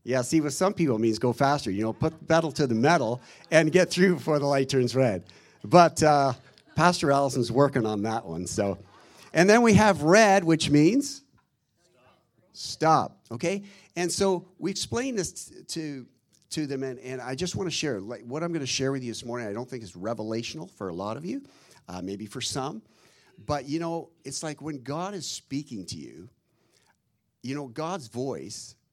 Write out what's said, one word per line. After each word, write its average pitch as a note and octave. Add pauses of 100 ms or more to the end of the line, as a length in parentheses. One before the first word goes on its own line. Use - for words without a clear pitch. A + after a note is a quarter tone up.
yeah, B2
see, D#3
with D3
some F#3+
people C#3+
it G#2+
means A2+
go B2
faster, C#3
you G2+
know, A2
put D#3
the -
pedal D#3+
to C#3+
the A#2
metal B2+ (300)
and D#3
get F3+
through F#3
before D3
the C#3+
light C#3
turns B2+
red. A2+ (400)
But, E3
uh, C#3 (420)
Pastor E3+
Allison's C3+
working C3+
on G#2
that A2
one, F2
so. G2+ (540)
And F3+
then A#3+
we A3+
have G3
red, G3
which D#3+
means F3 (1300)
stop, - (140)
okay? F#3+ (320)
And E3+
so F#3+ (100)
we F#3+
explained A#3
this F3
t-, -
to, C#3+ (440)
to D3+
them, C3+
and, C3
and B2+
I B2+
just F3
wanna F#3
share, C3
like, G#2+
what C#3
I'm E3+
gonna D3
share C3+
with C3+
you A#2+
this A2
morning, A#2
I G2+
don't A#2
think A#2+
is F2
revelational A2+
for G2
a E2+
lot G2+
of D3+
you, C4 (460)
uh, F2+
maybe G2
for A#2
some. D3 (640)
But, C#3+
you D3
know, E3 (140)
it's C3+
like D3+
when C#3+
God E3
is E3
speaking C3
to -
you, C#2 (1120)
you C3
know, C#3+
God's D#3
voice A2 (180)